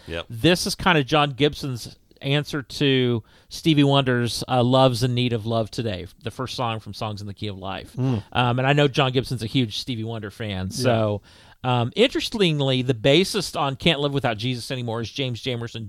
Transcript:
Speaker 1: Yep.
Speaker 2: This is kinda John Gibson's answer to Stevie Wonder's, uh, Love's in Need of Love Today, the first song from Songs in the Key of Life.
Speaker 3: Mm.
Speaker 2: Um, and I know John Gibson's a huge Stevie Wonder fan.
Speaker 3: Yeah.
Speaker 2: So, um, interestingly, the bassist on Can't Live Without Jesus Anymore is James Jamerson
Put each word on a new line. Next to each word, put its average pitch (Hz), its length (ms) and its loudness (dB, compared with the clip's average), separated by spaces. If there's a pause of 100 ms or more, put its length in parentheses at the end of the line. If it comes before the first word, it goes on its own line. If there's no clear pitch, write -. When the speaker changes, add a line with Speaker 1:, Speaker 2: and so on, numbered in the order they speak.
Speaker 1:
Yep. 82 220 -6
Speaker 2:
This 135 380 2
is 190 80 -4
kinda 160 280 2
John 143 280 2
Gibson's 127 640 -2 (260)
answer 143 400 -2
to 127 600 2 (240)
Stevie 147 380 4
Wonder's, 127 640 2
uh, 127 120 4
Love's 127 420 4
in 123 120 0
Need 120 160 0
of 110 140 -4
Love 113 260 -2
Today, 95 340 -6 (160)
the 110 100 -10
first 123 240 -8
song 113 260 -4
from 104 120 -16
Songs 107 280 -8
in 104 60 -10
the 98 60 -12
Key 107 140 -8
of 95 100 -10
Life. 95 380 -10
Speaker 3:
Mm. 127 260 0 (120)
Speaker 2:
Um, 123 260 2
and 131 80 0
I 143 60 4
know 147 160 4
John 131 240 0
Gibson's 123 300 -2
a 110 40 -6
huge 120 320 -2
Stevie 113 240 -6
Wonder 110 260 -8
fan. 98 380 -6
Speaker 3:
Yeah. - 160 -8
Speaker 2:
So, 110 380 2 (420)
um, 123 320 0
interestingly, 165 840 2
the 127 120 0
bassist 156 640 2
on 139 200 -2
Can't 151 240 2
Live 143 120 0
Without 120 240 -2
Jesus 120 340 -6
Anymore 120 280 -4
is 110 100 -6
James 127 320 -6
Jamerson 117 480 -8